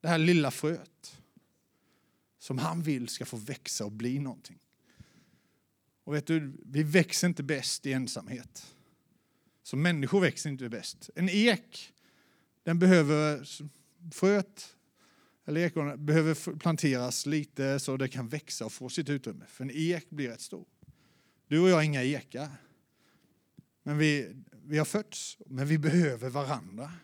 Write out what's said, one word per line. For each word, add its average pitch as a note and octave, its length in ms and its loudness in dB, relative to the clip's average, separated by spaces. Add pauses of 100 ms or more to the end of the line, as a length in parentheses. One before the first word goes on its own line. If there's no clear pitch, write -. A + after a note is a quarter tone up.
Det D#3+ 60 -4
här E3+ 100 4
lilla D#3+ 340 6
fröet - 640 -6 (1200)
som C3+ 180 -6
han D#3+ 240 -2
vill C3+ 260 -2
ska - 180 -10
få A#2+ 120 -12
växa A2 480 -8
och G2+ 60 -8
bli A#2+ 280 -4
någonting. B2 400 -10 (1400)
Och C#3+ 100 -6
vet D3 140 -4
du, D#3 260 -2 (120)
vi C#3+ 180 -2
växer E3 440 2
inte E3+ 160 -2
bäst C#3 420 -4
i C3+ 80 -2
ensamhet. - 840 -8 (880)
Som C3+ 180 -4
människor E3+ 400 2
växer D#3 280 0
inte C3 200 -8
bäst. - 460 -12
En F3 140 0
ek, G#3 640 2 (680)
den E3+ 160 0
behöver, D3+ 680 6 (640)
fröet - 640 0 (680)
eller D#3 160 0
ekornen D3 440 -2
behöver D#3 260 4
f-, D#3 280 -4
planteras C3+ 680 0
lite C#3 540 -2
så C3+ 180 -4
det C3 100 -2
kan B2+ 200 -6
växa C3+ 380 -8
och A2+ 80 -8
få B2+ 160 -12
sitt C#3+ 200 -4
utrymme. B2 380 -6
För - 160 -14
en C3+ 100 -8
ek D#3+ 360 -2
blir C#3+ 200 -6
rätt A2+ 120 -14
stor. - 240 -14 (840)
Du D3+ 120 2
och F#3 100 8
jag F3 100 8
är D#3 60 4
inga C#3+ 180 0
ekar. C#3 460 -6 (1300)
Men D3 140 -2
vi, D3 380 2 (300)
vi D3 120 -2
har D#3 80 2
fötts, - 600 -6
men C3+ 220 -4
vi D#3+ 100 4
behöver C#3 520 2
varandra. C3 640 -6 (120)